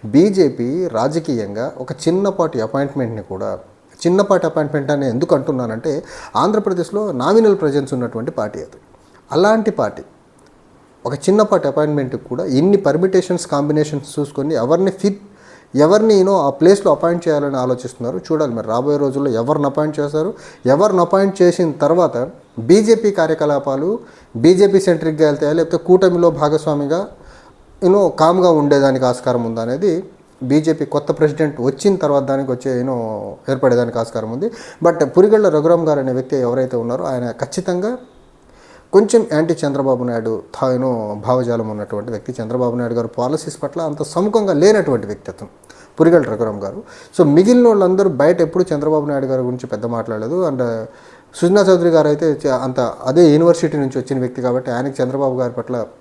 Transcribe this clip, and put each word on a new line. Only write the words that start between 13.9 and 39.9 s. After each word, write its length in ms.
చూసుకొని 360
ఎవరిని 360
ఫిట్, 300
ఎవరిని, 380
you 100
know, 120
ఆ 140
ప్లేస్లో 420
అపాయింట్ 360
చేయాలని 300
ఆలోచిస్తున్నారు. 600
చూడాలి 360
మరి 140
రాబోయే 300
రోజుల్లో 340
ఎవరిని 340
అపాయింట్ 340
చేస్తారు. 340
ఎవరిని 360
అపాయింట్ 400
చేసిన 300
తర్వాత 560
బీజేపీ 520
కార్యకలాపాలు 880
బీజేపీ 440
సెంట్రిక్‌గా 480
వెళ్తాయా, 260
లేకపోతే 240
కూటమిలో 540
భాగస్వామిగా, 760
you 100
know, 160
కామ్గా 420
ఉండేదానికి 540
ఆస్కారం 380
ఉందా 180
అనేది 420
బీజేపీ 420
కొత్త 260
ప్రెసిడెంట్ 500
వచ్చిన 340
తర్వాత 280
దానికి 280
వచ్చే, 300
you 80
know, 120
ఏర్పడేదానికి 480
ఆస్కారం 320
ఉంది. 200
But 220
పురిగళ్ళ 440
రఘురామ్ 380
గారు 120
అనే 120
వ్యక్తి 260
ఎవరైతే 400
ఉన్నారో 280
ఆయన 260
ఖచ్చితంగా 640
కొంచెం 400
యాంటీ 220
చంద్రబాబు 380